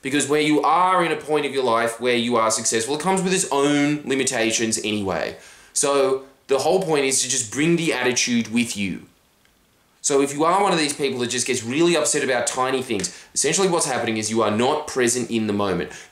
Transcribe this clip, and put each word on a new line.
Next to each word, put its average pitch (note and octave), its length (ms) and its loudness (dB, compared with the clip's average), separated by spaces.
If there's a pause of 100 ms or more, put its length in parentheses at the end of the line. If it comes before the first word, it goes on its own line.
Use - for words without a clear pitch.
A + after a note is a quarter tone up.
Because C3+ 280 -2
where D3+ 120 2
you D3+ 220 2
are F3+ 420 4
in E3 60 -2
a D3+ 60 0
point D3 280 -2
of C3 80 -4
your C3 120 0
life A#2 360 0
where B2 140 2
you A#2+ 220 0
are A2 160 2
successful, A2+ 420 -2
it D3+ 60 -6
comes F#3+ 200 0
with F#3 120 0
its F3 180 0
own C#3+ 540 2
limitations A#2 720 -2
anyway. G2 600 -4 (340)
So C3+ 540 0 (200)
the C3+ 120 2
whole E3 260 2
point D3+ 200 0
is C3+ 180 0
to B2+ 60 -4
just B2 220 -4
bring D3+ 240 0
the E3+ 200 0
attitude A#2+ 580 0
with A#2 240 0
you. G2 300 -6 (960)
So C#3 200 2
if C3+ 100 0
you D3 120 0
are F3+ 180 4
one F#3+ 100 2
of E3+ 60 2
these C#3+ 160 0
people C3+ 240 -2
that A#2+ 120 -2
just A#2+ 180 -2
gets A2 160 -2
really D#3+ 320 2
upset D3+ 260 0
about B2+ 240 0
tiny C3 340 -2
things, A2+ 320 -4 (220)
essentially D#3+ 320 2
what's E3+ 200 0
happening A2+ 320 -2
is G#2 120 -4
you A2+ 120 2
are G#2+ 100 2
not C3+ 340 0
present A#2+ 460 0
in A2 160 0
the G2+ 40 0
moment. F#2+ 380 -2 (220)